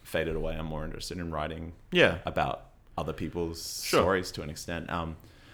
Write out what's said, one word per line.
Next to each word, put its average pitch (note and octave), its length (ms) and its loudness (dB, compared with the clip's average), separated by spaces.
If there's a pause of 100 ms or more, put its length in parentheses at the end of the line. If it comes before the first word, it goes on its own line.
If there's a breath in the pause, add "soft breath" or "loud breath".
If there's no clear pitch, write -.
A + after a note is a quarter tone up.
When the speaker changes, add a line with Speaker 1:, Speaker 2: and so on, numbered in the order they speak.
Speaker 1:
faded D#2+ 320 0
away. D#2 200 0
I'm D#2+ 100 -2
more D#2 180 -4
interested D#2+ 340 -6
in E2+ 140 -4
writing D#2+ 400 -4 (200)
Speaker 2:
Yeah. A#2+ 340 8
Speaker 1:
about D2+ 400 0 (320)
other D#2 160 -2
people's E2 720 -4
Speaker 2:
Sure. D3+ 160 4
Speaker 1:
stories F#2 320 4
to - 80 -8
an D2+ 80 -6
extent. E2 420 -6
Um, E2 240 -2 (380 soft breath)